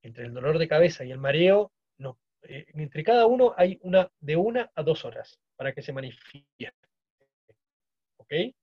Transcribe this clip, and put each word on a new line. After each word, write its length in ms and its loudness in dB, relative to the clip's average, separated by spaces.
entre 240 -16
el 80 -12
dolor 240 -2
de 100 0
cabeza 380 2
y 60 -12
el 80 -12
mareo, 520 2
no, 220 -14
eh, 300 -20
entre 300 -10
cada 240 4
uno 280 4
hay 260 2
una, 280 2
de 160 -4
una 400 -2
a 80 -6
dos 220 -2
horas 340 -16
para 160 -8
que 100 -12
se 120 -12
manifieste. 960 -16
¿Ok? 160 -14